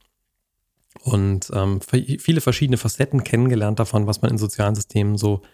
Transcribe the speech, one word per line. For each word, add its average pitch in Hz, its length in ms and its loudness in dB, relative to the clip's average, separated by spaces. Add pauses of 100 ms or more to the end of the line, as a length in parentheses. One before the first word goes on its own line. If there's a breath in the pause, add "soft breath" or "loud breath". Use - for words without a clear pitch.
(1040)
und, 98 500 0
ähm, 98 300 0
ve-, 127 360 -2
viele 165 220 0
verschiedene 127 380 0
Facetten - 460 -2
kennengelernt 113 540 2
davon, 107 280 0
was 104 160 -2
man 113 80 2
in 117 80 0
sozialen 104 360 -2
Systemen 104 440 0
so 101 240 0 (120)